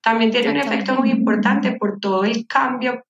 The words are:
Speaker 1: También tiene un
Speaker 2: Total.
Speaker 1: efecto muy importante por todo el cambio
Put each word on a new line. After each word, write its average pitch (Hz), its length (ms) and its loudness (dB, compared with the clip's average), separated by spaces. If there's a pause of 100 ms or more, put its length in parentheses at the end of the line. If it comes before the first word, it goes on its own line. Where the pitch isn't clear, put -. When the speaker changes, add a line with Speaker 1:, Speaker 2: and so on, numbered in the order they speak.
Speaker 1:
También 226 280 2
tiene 240 200 0
un 285 60 0
Speaker 2:
Total. 277 160 -2
Speaker 1:
efecto - 240 -2
muy - 140 2
importante - 680 2
por 202 220 -4
todo 196 240 0
el 226 220 -2
cambio 254 640 -2